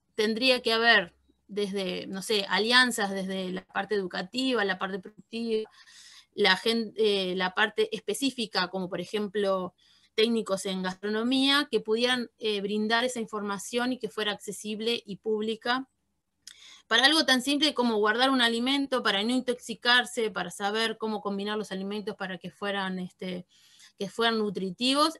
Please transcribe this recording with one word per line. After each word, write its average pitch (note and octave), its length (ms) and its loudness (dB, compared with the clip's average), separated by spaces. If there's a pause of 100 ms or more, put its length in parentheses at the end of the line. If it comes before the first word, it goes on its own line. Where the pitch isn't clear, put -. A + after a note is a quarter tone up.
(140)
tendría A3+ 460 2
que A3+ 140 0
haber A3+ 400 6 (340)
desde, F#3+ 600 -4
no F#3+ 120 -8
sé, G3+ 280 0
alianzas A3+ 640 2
desde F#3+ 420 -4
la F#3 120 -8
parte G3 300 -6
educativa, G3+ 720 -2
la F#3+ 120 0
parte F#3+ 200 -6
productiva, A3 720 -6 (640)
la F#3+ 220 6
gen-, A3+ 400 0
eh, G3 400 0
la F#3 180 -2
parte G#3+ 420 0
específica, G3+ 720 -4
como F#3 220 -6
por F#3 100 -6
ejemplo G3 720 -4 (420)
técnicos A3 520 0
en F#3 160 -4
gastronomía, B3 880 0
que G#3+ 100 0
pudieran, A#3+ 580 -2
eh, G#3+ 220 -2
brindar G#3+ 440 0
esa B3 160 -4
información G#3+ 720 -4
y B3 60 -6
que G#3+ 120 -8
fuera G#3+ 220 -4
accesible G#3+ 720 -6
y G3 100 -10
pública. A3 720 -4 (1000)
Para A#3 180 8
algo D4+ 180 6
tan B3+ 180 4
simple C#4+ 320 2
como A#3+ 220 4
guardar G#3+ 340 4
un C4 120 4
alimento, B3 600 2
para G3+ 200 2
no A3+ 80 0
intoxicarse, B3 1000 0
para F3+ 200 -6
saber A3 480 -2
cómo G#3+ 220 -4
combinar G3+ 360 -4
los G#3 160 -6
alimentos G3 440 -6
para F#3 220 -8
que F3+ 120 -12
fueran, G3 480 -4
este, F3+ 480 -10 (520)
que G3+ 100 -6
fueran A3+ 300 0
nutritivos, A3+ 800 0